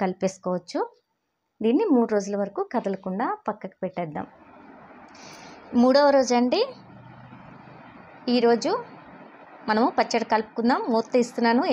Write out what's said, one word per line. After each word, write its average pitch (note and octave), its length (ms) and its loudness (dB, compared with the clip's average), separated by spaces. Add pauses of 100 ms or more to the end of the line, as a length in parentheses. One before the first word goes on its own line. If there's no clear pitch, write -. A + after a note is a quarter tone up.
కలిపేసుకోవచ్చు. F#3 760 -4 (840)
దీన్ని C4 200 2 (100)
మూడు A#3 200 2
రోజుల G3+ 260 -2
వరకు G3+ 200 -6 (120)
కదలకుండా G3 520 -6 (220)
పక్కకి G3+ 360 -10
పెట్టేద్దాం. F3 440 -8 (1500)
మూడవ C4+ 360 6
రోజు B3+ 240 2
అండి, B3+ 200 0 (1700)
ఈరోజు A#3+ 380 2 (960)
మనము A3 280 2
పచ్చడి A#3+ 380 -2
కలుపుకుందాం. A#3 460 0 (120)
మూత A3+ 140 0 (100)
తీస్తున్నాను, A#3+ 460 2 (100)